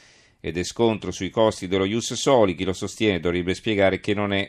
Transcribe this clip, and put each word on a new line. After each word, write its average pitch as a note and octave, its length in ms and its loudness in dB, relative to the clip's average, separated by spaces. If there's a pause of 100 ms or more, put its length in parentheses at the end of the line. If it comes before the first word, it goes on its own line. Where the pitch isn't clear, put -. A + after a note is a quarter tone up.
(400)
Ed E2 160 -6
è F2+ 60 -2
scontro G#2+ 480 0
sui F2+ 180 -6
costi G#2+ 400 0
dello F#2+ 160 2
ius A2+ 300 -4
soli, A2 400 4
chi F2 100 -4
lo F#2 80 -2
sostiene G2 480 -2
dovrebbe F2 320 0
spiegare F#2+ 480 0
che G#2 140 -2
non G2+ 180 -2
è G2 160 -2